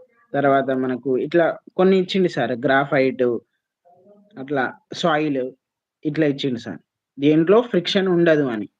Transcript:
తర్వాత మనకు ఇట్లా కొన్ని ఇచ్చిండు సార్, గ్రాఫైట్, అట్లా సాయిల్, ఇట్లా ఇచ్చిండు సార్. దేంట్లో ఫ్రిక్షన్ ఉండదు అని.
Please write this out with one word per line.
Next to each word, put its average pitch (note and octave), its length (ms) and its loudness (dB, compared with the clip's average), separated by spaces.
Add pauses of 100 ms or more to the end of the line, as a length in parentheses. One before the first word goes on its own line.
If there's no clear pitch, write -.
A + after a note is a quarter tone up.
(320)
తర్వాత C#3 440 2
మనకు B2+ 420 -4
ఇట్లా D#3 280 0 (280)
కొన్ని F#3+ 240 4
ఇచ్చిండు F#3 320 0
సార్, B2 280 -4
గ్రాఫైట్, C3+ 680 0 (1080)
అట్లా C3+ 260 -6 (320)
సాయిల్, D3+ 480 -2 (640)
ఇట్లా D3+ 220 -2
ఇచ్చిండు C3+ 340 -2
సార్. E2+ 200 -12 (380)
దేంట్లో D#3+ 440 4
ఫ్రిక్షన్ F#3+ 460 -2
ఉండదు E3+ 380 2
అని. A2 200 -6 (140)